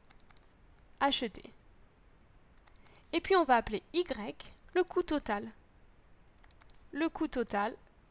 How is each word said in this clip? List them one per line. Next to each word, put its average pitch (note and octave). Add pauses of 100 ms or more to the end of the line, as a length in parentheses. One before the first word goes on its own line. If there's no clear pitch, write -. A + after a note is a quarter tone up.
(1000)
achetés. C#4 (1600)
Et E4
puis F#4+
on E4+
va B3+
appeler A3 (140)
Y C4 (220)
le F4+
coût -
total. A3+ (1400)
Le D#4
coût D#4+
total A3 (360)